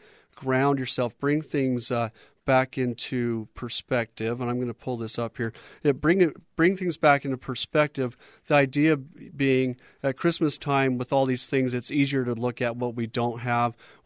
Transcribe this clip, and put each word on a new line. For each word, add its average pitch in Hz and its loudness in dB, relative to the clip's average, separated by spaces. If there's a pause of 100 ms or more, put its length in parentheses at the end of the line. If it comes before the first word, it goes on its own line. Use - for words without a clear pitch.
(340)
ground 135 0
yourself, 123 -4
bring 147 0
things, 131 -2
uh, 117 -2 (360)
back 131 2
into 120 -4
perspective. 117 -4
And 120 -4
I'm 120 -2
gonna 120 -4
pull 127 -6
this 113 -6
up 117 -6
here. 113 -4 (320)
It 139 2
bring 175 4
it, 170 2 (200)
bring 180 4
things 180 -4
back 143 4
into 135 -2
perspective. 135 -2 (320)
The 151 4
idea 147 4
being 135 -2 (260)
at 139 -2
Christmas 165 0
time 135 0
with 123 -6
all 135 4
these 127 0
things, 131 0
it's 123 -4
easier 139 2
to 120 -2
look 117 -4
at 120 -2
what 120 -4
we 117 -2
don't 117 -2
have 120 0 (300)